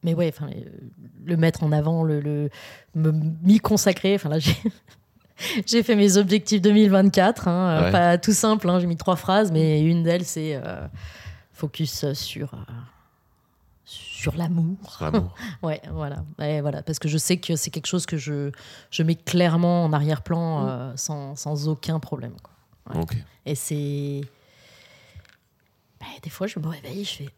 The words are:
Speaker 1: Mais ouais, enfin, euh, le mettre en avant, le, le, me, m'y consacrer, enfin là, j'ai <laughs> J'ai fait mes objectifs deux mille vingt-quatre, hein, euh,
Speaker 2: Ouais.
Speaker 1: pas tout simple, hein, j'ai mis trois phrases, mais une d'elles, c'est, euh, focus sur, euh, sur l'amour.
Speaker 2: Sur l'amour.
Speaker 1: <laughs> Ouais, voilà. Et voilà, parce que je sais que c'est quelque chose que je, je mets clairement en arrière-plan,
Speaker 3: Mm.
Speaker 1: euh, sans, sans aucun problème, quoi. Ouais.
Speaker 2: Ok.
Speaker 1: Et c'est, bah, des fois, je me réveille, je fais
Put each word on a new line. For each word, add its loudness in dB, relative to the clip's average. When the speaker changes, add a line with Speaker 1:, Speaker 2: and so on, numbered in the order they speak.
Speaker 1:
Mais 0
ouais, 0
enfin, -8
euh, -12
le 0
mettre 4
en 2
avant, 2
le, 0
le, -2
me, 2
m'y 8
consacrer, 2
enfin -2
là, 0
j'ai 2
<laughs> -20
J'ai 2
fait 2
mes 6
objectifs 2
deux 6
mille 8
vingt-quatre, 4
hein, 2
euh, 4
Speaker 2:
Ouais. 4
Speaker 1:
pas 6
tout 0
simple, 2
hein, 4
j'ai 0
mis -2
trois 0
phrases, 2
mais 4
une 4
d'elles, 0
c'est, -6
euh, -10
focus -6
sur, -10
euh, -14
sur -8
l'amour. -2
Speaker 2:
Sur -8
l'amour. -2
Speaker 1:
<laughs> -14
Ouais, -6
voilà. -8
Et -2
voilà, -4
parce -6
que -4
je 0
sais 0
que -4
c'est -6
quelque -10
chose -4
que -6
je, -6
je -2
mets 2
clairement 2
en 2
arrière-plan, 0
Speaker 3:
Mm. -2
Speaker 1:
euh, -8
sans, -8
sans -4
aucun -2
problème, -10
quoi. -20
Ouais. -2
Speaker 2:
Ok. -6
Speaker 1:
Et -4
c'est, -6
bah, -16
des -14
fois, -8
je -8
me -6
réveille, -10
je -10
fais -14